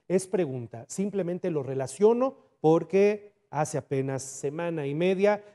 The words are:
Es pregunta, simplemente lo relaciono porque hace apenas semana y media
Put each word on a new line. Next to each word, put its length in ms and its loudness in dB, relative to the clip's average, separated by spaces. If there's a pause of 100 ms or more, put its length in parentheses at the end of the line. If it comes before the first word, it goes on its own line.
Es 200 0
pregunta, 600 -4
simplemente 640 -4
lo 120 -2
relaciono 720 2 (240)
porque 720 2 (160)
hace 280 -2
apenas 460 -4
semana 640 -6
y 80 -4
media 480 2 (120)